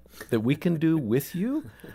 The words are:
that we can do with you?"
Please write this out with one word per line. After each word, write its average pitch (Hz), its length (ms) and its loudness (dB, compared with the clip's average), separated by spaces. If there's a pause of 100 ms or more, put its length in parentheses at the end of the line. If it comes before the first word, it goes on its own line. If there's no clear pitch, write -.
(300)
that 117 100 4
we 120 140 2
can 170 220 0
do 160 200 2
with 131 380 0
you?" 247 300 -2 (300)